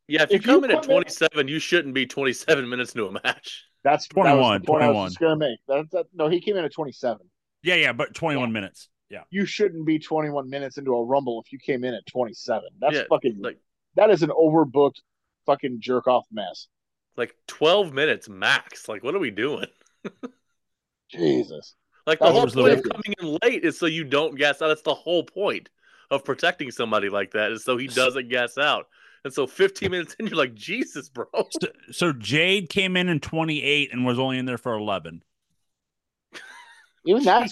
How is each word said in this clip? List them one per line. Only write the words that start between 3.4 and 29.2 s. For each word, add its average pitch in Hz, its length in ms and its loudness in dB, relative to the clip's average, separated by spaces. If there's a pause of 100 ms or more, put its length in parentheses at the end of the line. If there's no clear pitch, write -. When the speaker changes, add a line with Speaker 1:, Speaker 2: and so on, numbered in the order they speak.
Speaker 2:
That's, 147 240 2
that 151 100 -4
was 196 80 4
the 139 40 8
Speaker 3:
Twenty-one, 123 340 4
Speaker 2:
point 151 200 2
I - 40 4
was - 60 4
Speaker 3:
twenty-one. 101 160 0
Speaker 2:
just 92 100 -12
gonna 160 180 2
make. 139 300 -2
That, 151 240 -2
that, 170 220 -2
no, 160 140 -2
he 165 140 0
came 208 160 -2
in 170 80 -2
at 143 80 -6
twenty-seven. 156 560 -6 (340)
Speaker 3:
Yeah, 175 120 2
yeah, 147 180 4
but 139 200 -4
twenty-one 139 360 -2
Speaker 2:
Yeah. 110 40 -4
Speaker 3:
minutes. 98 360 -8 (200)
Yeah. 92 200 -16
Speaker 2:
You 190 160 -2
shouldn't 165 400 -2
be 156 140 2
twenty-one 147 500 -4
minutes 139 280 -8
into 139 160 -4
a 123 120 0
Rumble 123 400 0
if - 80 -18
you 131 60 -16
came 127 260 -4
in 123 80 -4
at 101 120 -12
twenty-seven. 113 640 -4 (100)
That's 147 160 0
Speaker 1:
Yeah, 131 140 -2
Speaker 2:
fucking, 135 320 0
Speaker 1:
like, 113 180 -8 (360)
Speaker 2:
that 208 140 8
is 170 140 6
an 151 80 2
overbooked 147 680 4 (460)
fucking 139 340 -2
jerk-off 123 520 2
mess. 98 360 -10 (480)
Speaker 1:
like, 120 180 -6 (140)
twelve 170 460 2
minutes 131 340 -2
max. 107 640 -2
Like, 107 140 -10
what 147 120 -4
are 196 40 -2
we 139 120 -4
doing? 107 360 -4 (360)
<laughs> - 1040 -18
Speaker 2:
Jesus. - 680 -4 (300)
Speaker 1:
Like, 156 140 0
Speaker 2:
That 156 80 4
Speaker 1:
the 170 60 8
whole - 100 6
Speaker 3:
was 120 100 -2
the 127 80 2
Speaker 1:
point - 120 8
of - 60 4
Speaker 2:
ridiculous. - 240 -6 (140)
Speaker 1:
coming 156 180 -6
in 226 140 0
late 185 160 -2
is 156 140 -2
so 175 60 -2
you 160 180 -2
don't 139 320 -2
gas 143 260 0
out. 160 60 0
That's 156 140 0
the 156 120 -2
whole 165 300 -2
point 160 460 -6 (420)
of 139 120 0
protecting 147 480 -2
somebody 107 380 -2
like 98 220 -4
that, 107 200 -2
is 110 140 -10
so 127 120 0
he 131 100 -6
Speaker 3:
S- 117 80 -12
Speaker 1:
doesn't 127 340 0
gas 123 280 -2
out. 135 300 0 (380)